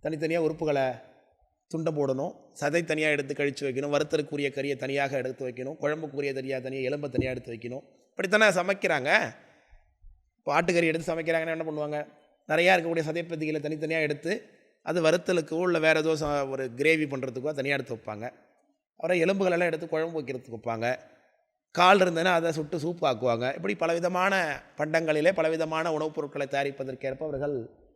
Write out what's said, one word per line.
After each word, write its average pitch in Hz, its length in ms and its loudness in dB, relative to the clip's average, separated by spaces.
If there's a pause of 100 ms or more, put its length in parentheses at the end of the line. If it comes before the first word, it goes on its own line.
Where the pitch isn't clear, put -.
தனித்தனியா 156 340 -2
உறுப்புகளை 156 540 2 (760)
துண்டை 160 260 -4
போடணும், 139 400 -2 (260)
சதை 151 240 0
தனியா 156 260 0
எடுத்து 143 240 0
கழிச்சு 143 260 -2
வைக்கணும், 143 80 -4
வறுத்தலுக்குரிய 143 840 -2
கறியை 139 240 -4
தனியாக 139 420 -2
எடுத்து 127 300 -4
வைக்கணும், 127 340 -8
குழம்புக்குரிய 147 520 -2
தனியா, 131 260 -4
தனியா 131 300 -4
எலும்பை 147 200 -4
தனியா 131 220 0
எடுத்து 123 220 -8
வைக்கணும். 120 280 -10 (280)
இப்படித்தானே 196 200 -4
சமைக்கிறாங்க. 180 1040 2 (1040)
இப்போ 156 240 2
ஆட்டுக்கறி 170 220 4
எடுத்து 165 320 0
சமைக்கிறாங்கன்னா 160 100 -4
என்ன 165 300 0
பண்ணுவாங்க? 151 520 -4 (440)
நிறையா - 0 -
இருக்கக்கூடிய 170 360 6
சதைப்பகுதிகளை 160 760 -2
தனித்தனியா 151 280 -6
எடுத்து 160 600 -2 (340)
அது 160 180 0
வறுத்தலுக்கோ 165 600 2
இல்லை 175 180 2
வேற 156 200 6
ஏதோ 156 260 0
ச-, 143 240 0
ஒரு 135 240 -6
கிரேவி 156 320 4
பண்றதுக்கோ 131 480 -4
தனியா 139 200 -2
எடுத்து 131 220 -4
வைப்பாங்க. 110 360 -10 (680)
அப்புறம் 175 200 0
எலும்புகளெல்லாம் 180 420 2
எடுத்து 165 300 -2
குழம்பு 160 320 -2
வைக்கிறதுக்கு 120 420 -10
வைப்பாங்க. 117 340 -2 (720)
கால் 185 280 8
இருந்ததுன்னா 170 240 2
அதை 170 280 2
சுட்டு 156 260 -4
சூப்பு 170 240 -4
ஆக்குவாங்க. 123 540 0
இப்படி 190 200 -4
பலவிதமான 175 840 0 (160)
பண்டங்களிலே 156 540 2
பலவிதமான 160 600 0
உணவுப் 156 220 -2
பொருட்களை 143 360 -4
தயாரிப்பதற்கேற்ப 135 680 -4
அவர்கள் 143 520 -4 (260)